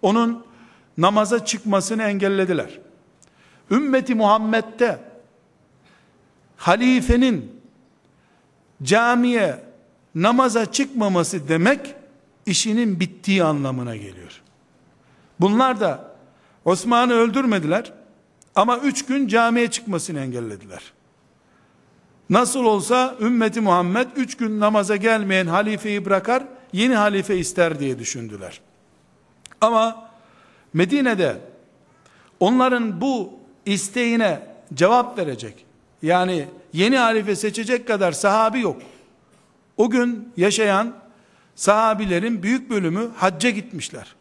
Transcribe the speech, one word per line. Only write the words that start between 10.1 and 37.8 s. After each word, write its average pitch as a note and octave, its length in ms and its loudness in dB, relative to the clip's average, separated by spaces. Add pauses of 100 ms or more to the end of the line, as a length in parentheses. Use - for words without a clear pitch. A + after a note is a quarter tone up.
namaza A3+ 580 2
çıkmaması G3+ 760 -2
demek, F3 460 0 (520)
işinin G#3+ 540 0
bittiği F#3 440 0
anlamına C3 520 -2
geliyor. - 440 -16 (1000)
Bunlar G#3+ 400 2
da D#3+ 340 -4 (500)
Osman'ı A#3 480 2
öldürmediler A3+ 800 0 (640)
ama A#3 240 4
üç C4+ 280 -4
gün C4+ 220 -2
camiye A#3 420 2
çıkmasını F3 500 -6
engellediler. A2 600 -10 (1500)
Nasıl B3 340 2
olsa A#3+ 560 2
ümmeti A3+ 400 0
Muhammed F#3+ 460 2 (100)
üç C4 200 -6
gün G#3+ 240 -4
namaza G#3 360 2
gelmeyen G3 500 0
halifeyi G#3 580 -2
bırakar, G3 380 0 (300)
yeni A#3 240 2
halife G3+ 400 0
ister E3 440 -2
diye C3 180 -4
düşündüler. G#2+ 640 -12 (1000)
Ama A3+ 480 0 (680)
Medine'de F3+ 640 0 (1040)
onların A#3+ 600 2
bu A#3+ 320 -2 (340)
isteğine A3 720 0 (340)
cevap A#3 440 2
verecek, A#2+ 460 -8 (380)
yani F3+ 420 0 (280)
yeni G#3+ 260 2
halife A3 380 0
seçecek A3+ 520 -4